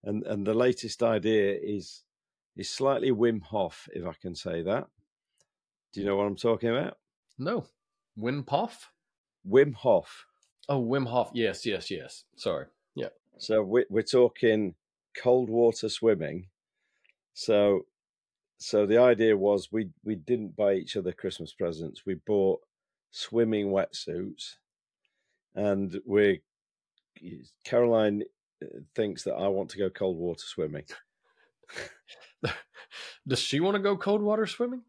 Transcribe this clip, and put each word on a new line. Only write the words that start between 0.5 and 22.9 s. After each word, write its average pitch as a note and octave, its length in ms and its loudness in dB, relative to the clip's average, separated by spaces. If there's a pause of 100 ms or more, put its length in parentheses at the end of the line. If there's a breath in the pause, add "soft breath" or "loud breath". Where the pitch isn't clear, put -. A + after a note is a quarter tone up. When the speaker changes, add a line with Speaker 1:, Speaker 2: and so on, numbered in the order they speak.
Speaker 1:
latest B2 480 0
idea G#2 640 2
is, G2+ 400 -8 (540)
is F#2+ 120 -8
slightly C3+ 420 0
Wim A2+ 300 2
Hof, F#2+ 520 -6
if F2 120 -8
I E2+ 60 -6 (100)
can F2 140 -10
say E2+ 280 -6
that. G2+ 240 -2 (1040)
Do G2 80 -8
you G2 40 -4
know G2 120 0
what G2+ 100 0
I'm G2+ 80 -4
talking A#2 360 0
about? C3+ 260 -4 (420)
Speaker 2:
No. F3 280 -4 (520)
Wim C#3 260 -4
Hof? - 460 -4 (580)
Speaker 1:
Wim C3+ 240 6
Hof. - 520 2 (420)
Speaker 2:
Oh, C#3 160 0
Wim B2+ 240 0
Hof. A#2+ 260 0
Yes, A2+ 320 -2
yes, G2 240 -4
yes. D#2 360 -10 (100)
Sorry. D2+ 300 -4 (300)
Yeah. A1 140 -6 (280)
Speaker 1:
So A2 260 0
we, G#2+ 260 2
we're G#2+ 120 0
talking A2 760 2 (420)
cold B2+ 320 2
water A2+ 380 2
swimming. F2+ 600 0 (840)
So, G2+ 520 2 (720)
so G#2 280 0
the G#2+ 120 4
idea A2+ 400 6
was G2 340 0
we, G#2 200 -4 (120)
we G#2 120 -4
didn't G#2 420 -6
buy G2+ 160 4
each - 240 -4
other F2+ 160 -4
Christmas - 400 -10
presents. E2 520 -8
We F#2+ 100 -4
bought F#2+ 440 2 (520)